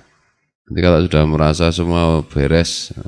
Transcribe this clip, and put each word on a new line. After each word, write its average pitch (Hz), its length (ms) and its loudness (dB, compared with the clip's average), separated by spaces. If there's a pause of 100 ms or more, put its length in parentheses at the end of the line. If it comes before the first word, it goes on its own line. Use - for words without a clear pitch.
(680)
Nanti - 120 -6
kalau 87 240 4
sudah 78 240 2
merasa 78 400 0
semua 82 560 0
beres, 76 680 -2 (160)